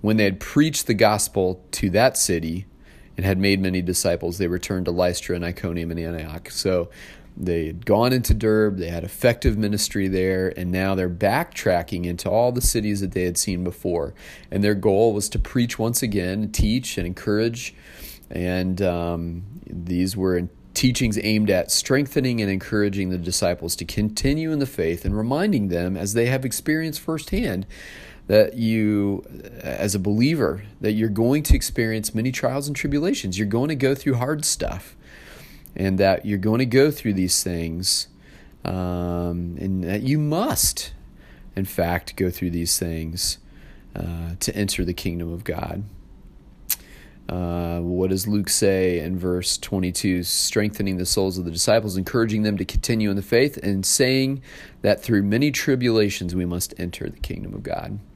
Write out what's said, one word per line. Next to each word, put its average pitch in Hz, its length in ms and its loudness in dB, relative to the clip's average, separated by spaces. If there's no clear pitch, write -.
When 107 160 2
they 107 80 6
had 95 160 0
preached - 480 2
the 120 60 4
gospel 101 760 2
to - 180 0
that 113 260 4
city 82 500 -2
and 92 80 -2
had 95 140 4
made 98 220 4
many 92 220 2
disciples, 87 560 0
they 92 100 0
returned 90 380 -2
to 90 40 -2
Lystra 90 460 0
and 87 80 -4
Iconium 85 480 -4
and 82 80 -4
Antioch. 82 500 -8
So 90 400 0
they 85 340 -2
had 85 180 -10
gone 117 260 4
into 123 220 2
Derbe, 107 420 2
they 85 140 -4
had 85 140 -4
effective 117 520 2
ministry 104 500 0
there, 92 480 2
and 90 160 -4
now 95 240 2
they're 92 140 0
backtracking 92 960 0
into 87 240 -4
all 117 240 4
the 123 80 -2
cities 104 400 0
that 92 120 -4
they 92 100 0
had 90 160 0
seen 90 260 -2
before. 87 480 -2
And 98 120 0
their 104 120 4
goal 104 400 4
was 101 160 -2
to - 80 -4
preach - 400 0
once 117 240 0
again, 101 500 -2
teach 117 460 0
and 90 80 -2
encourage. 110 680 -2
And, 90 520 0
um, 85 640 -2
these 90 480 -2
were 90 360 0
teachings 123 480 2
aimed 107 260 2
at 92 220 2
strengthening 131 720 0
and 98 80 0
encouraging 98 580 0
the 92 80 -2
disciples 87 600 -2
to 85 100 -8
continue 135 680 0
in 151 60 0
the 139 80 0
faith 87 400 -2
and 95 100 0
reminding 127 520 2
them, 87 280 0
as 98 160 -4
they 117 140 4
have 131 180 0
experienced 156 560 -2
firsthand, 165 680 -4
that 107 320 6
you, 107 680 2
as 78 320 -2
a 104 40 2
believer, 104 680 2
that 107 100 2
you're 110 160 2
going 117 360 2
to - 120 8
experience 110 580 -2
many 117 160 0
trials 131 360 -2
and 147 100 -4
tribulations. 143 600 -2
You're 107 100 2
going 117 200 2
to 160 60 0
go 131 200 2
through 139 220 0
hard 147 280 0
stuff, - 520 -4
and 95 220 2
that 95 300 4
you're 104 100 0
going 107 220 2
to 131 80 2
go 131 240 6
through 120 240 -2
these 92 280 2
things, 85 680 -2
um, 87 960 -2
and 92 260 -2
that 101 180 -2
you 135 160 2
must, - 720 0
in 98 80 -2
fact, 87 500 -2
go 92 160 0
through 87 200 -4
these 85 280 -2
things, 82 600 -4
uh, 85 440 -6
to - 140 -2
enter 98 300 0
the 87 80 -2
kingdom 85 400 -4
of 85 120 -8
God. - 400 -6
Uh, 87 540 -4
what 90 300 0
does 95 160 0
Luke 104 240 0
say 95 480 2
in 87 200 -4
verse 90 380 -2
twenty-two? 92 680 0
"Strengthening 101 760 0
the 90 80 -2
souls 95 320 0
of 90 80 -4
the 85 40 -4
disciples, 107 460 0
encouraging 107 460 0
them 104 160 0
to 95 80 -2
continue 110 420 0
in 98 80 0
the 101 60 -4
faith, 135 400 2
and 95 240 0
saying 135 560 2
that 101 200 4
through 104 200 4
many 117 280 2
tribulations 113 840 0
we 90 100 0
must 87 340 -4
enter 87 300 -6
the - 120 -12
kingdom - 340 -8
of - 80 -10
God." - 360 -6